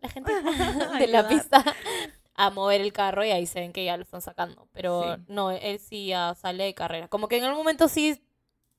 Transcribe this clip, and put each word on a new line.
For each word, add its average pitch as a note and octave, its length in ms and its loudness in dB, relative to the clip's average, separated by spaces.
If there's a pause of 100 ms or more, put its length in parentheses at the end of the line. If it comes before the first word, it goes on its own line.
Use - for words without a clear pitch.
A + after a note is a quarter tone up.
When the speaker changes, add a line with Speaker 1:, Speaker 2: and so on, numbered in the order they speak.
Speaker 1:
la - 60 -8
gentita F#4+ 340 -4
Speaker 2:
<laughs> D4+ 580 -2
Speaker 1:
de C4 60 6
la A3+ 140 6
Speaker 2:
Ayudar. A3 80 2
Speaker 1:
pista C#4 360 6 (720)
a G3+ 160 4
mover G3 320 2
el G3+ 100 0
carro G3 320 0
y A3 60 2
ahí F3 160 2
se F3+ 140 -6
ven F3 120 -8
que F#3+ 120 -6
ya F3 120 0
lo F3 60 -10
están F3+ 180 -16
sacando. F3 520 -10
Pero F3 440 -2
Speaker 2:
Sí. F3+ 120 -16
Speaker 1:
no, G3+ 220 -2
él G3+ 280 -6
sí G#3 300 -12
ya F3+ 260 -2
sale F#3 300 -6
de G3 100 -4
carrera. E3+ 340 -6
Como G#3 200 -4
que A#3+ 100 2
en A#3+ 60 0
algún C#4 140 0
momento D#4+ 300 4
sí D4+ 320 0 (580)